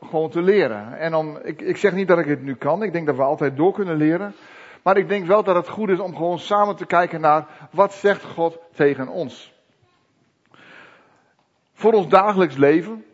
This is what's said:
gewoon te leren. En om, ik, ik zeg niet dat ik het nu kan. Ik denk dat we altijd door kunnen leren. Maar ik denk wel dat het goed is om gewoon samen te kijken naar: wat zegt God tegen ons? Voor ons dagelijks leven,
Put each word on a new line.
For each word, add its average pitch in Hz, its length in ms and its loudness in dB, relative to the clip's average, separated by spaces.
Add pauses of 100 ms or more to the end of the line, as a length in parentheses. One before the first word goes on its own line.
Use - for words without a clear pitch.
gewoon 160 300 -4
te 170 120 -2
leren. 131 560 0
En 165 160 -4
om, 156 280 -4
ik, 156 180 -12
ik 180 160 -4
zeg 196 160 2
niet 190 160 -2
dat 175 100 4
ik 160 80 -2
het 143 160 -4
nu 135 120 -8
kan. 160 280 -2
Ik 196 100 -4
denk 165 140 -6
dat 143 100 0
we 135 60 -2
altijd 139 340 -2
door 170 160 2
kunnen 185 240 -4
leren. 170 380 0 (480)
Maar 190 140 2
ik 180 120 2
denk 190 180 -4
wel 202 160 4
dat 185 120 0
het 175 140 0
goed 214 200 -6
is 185 100 2
om 180 180 -8
gewoon 170 220 -2
samen 208 380 0
te 170 100 -12
kijken 170 340 0
naar: 151 260 2 (240)
wat 196 220 2
zegt 202 320 0
God 165 340 -4 (160)
tegen 135 340 0
ons? - 440 -12 (2250)
Voor 220 200 2
ons 190 160 2
dagelijks 185 480 4
leven, 170 580 2